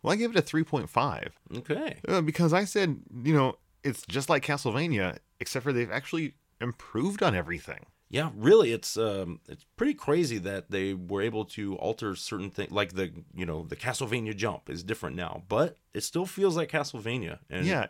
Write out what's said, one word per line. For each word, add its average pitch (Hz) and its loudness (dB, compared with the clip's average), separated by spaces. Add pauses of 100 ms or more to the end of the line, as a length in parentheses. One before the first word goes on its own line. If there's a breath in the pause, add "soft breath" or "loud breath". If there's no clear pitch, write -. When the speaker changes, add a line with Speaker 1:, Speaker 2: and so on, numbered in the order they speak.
Speaker 1:
Well, 156 4
I 208 4
gave 233 0
it 226 2
a 165 6
three 156 2
point 151 -2
five. 117 0 (200)
Speaker 2:
Okay. 220 -4 (100)
Speaker 1:
Uh, 190 4
because 160 4
I 190 4
said, 185 0 (240)
you 156 4
know, 131 6 (260)
it's 139 -2
just 135 -4
like 139 4
Castlevania, 131 0 (220)
except 120 -6
for 143 0
they've 120 0
actually 147 -4 (260)
improved 131 -2
on 139 4
everything. 82 -4 (240)
Speaker 2:
Yeah, 147 -2
really, 147 8
it's, - -4
um, 98 -2
it's 73 -16 (120)
pretty 285 0
crazy 143 2
that 95 -6
they 98 0
were 92 -4
able 110 0
to 101 -4
alter 92 -2
certain 98 -6
things, - -6
like 98 0
the, 95 -2 (240)
you 90 -4
know, 82 -4
the 78 -8
Castlevania 117 -4
jump 98 -4
is 87 -8
different 80 -6
now, 87 -6
but 135 0 (160)
it 107 -6
still 175 -2
feels 190 2
like 160 -2
Castlevania, 117 -4 (120)
and 92 0
Speaker 1:
Yeah, 160 2